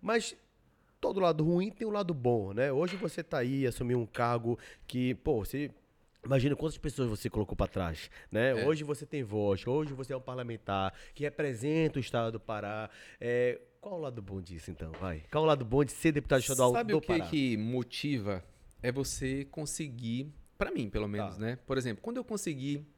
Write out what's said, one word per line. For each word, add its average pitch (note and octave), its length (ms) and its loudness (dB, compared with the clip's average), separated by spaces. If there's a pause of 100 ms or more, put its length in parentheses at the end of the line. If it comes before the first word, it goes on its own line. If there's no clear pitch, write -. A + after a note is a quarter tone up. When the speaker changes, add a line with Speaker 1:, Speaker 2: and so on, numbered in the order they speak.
Speaker 1:
Mas A3+ 340 0 (640)
todo - 220 0
lado D#3+ 240 6
ruim F3 260 4
tem A3 160 -4
um G#3+ 40 0
lado G3 240 0
bom, A#2+ 400 2
né? C3 180 2
Hoje F3 240 2
você F3 260 -4
tá D#3 160 -4
aí, C3 280 2
assumiu B2 340 2
um A2+ 60 -2
cargo A#2 520 0 (280)
que, B2+ 300 0
pô, A#2+ 280 0
você C#3 260 -4 (540)
imagina C3+ 320 4
quantas D#3 220 -2
pessoas C3 300 -2
você G#2+ 220 -2
colocou G#2+ 240 0
pra F#2+ 140 0
trás, E2+ 420 -4 (220)
né? A#2 300 4
Speaker 2:
É. B2+ 40 2
Speaker 1:
Hoje D#3 160 2
você D3 240 -4
tem D3 160 -4
voz, G#2 440 0
hoje C#3+ 260 0
você C3 200 -8
é C3 40 -4
um B2+ 40 -6
parlamentar A#2 720 -2 (220)
que C#3+ 80 -8
representa D3 760 0
o - 20 0
estado A2+ 320 0
do A2+ 80 -6
Pará. G#2+ 500 -6 (300)
É, B2 400 2 (200)
qual G3+ 160 -10
o E3 40 -6
lado B2+ 200 -8
bom G2 220 -8
disso, E2+ 300 -10
então? E2 260 -8
Vai. E2 320 -4
Qual D#3 140 2
o - 20 6
lado C#3 180 4
bom C3 200 4
de - 80 -6
ser - 180 2
deputado C#3+ 300 4
estadual B2+ 320 6
Speaker 2:
Sabe A#2+ 200 2
Speaker 1:
do D#3 60 6
Speaker 2:
o - 20 2
que - 60 -10
Speaker 1:
Pará? E3+ 200 2
Speaker 2:
que C3+ 300 2
motiva? A#2 840 -2 (400)
É B2 80 0
você C3+ 640 -2
conseguir, C3+ 800 -6 (260)
pra G3+ 140 -2
mim, A#2+ 180 -2
pelo G#2+ 160 -2
menos, G2+ 300 -4
Speaker 1:
Tá. G2+ 40 -8
Speaker 2:
né? A#2 240 -4
Por C3+ 140 -2
exemplo, A#2+ 240 -4
quando A#3+ 140 -6
eu B3 80 -6
consegui C#3+ 600 -6 (140)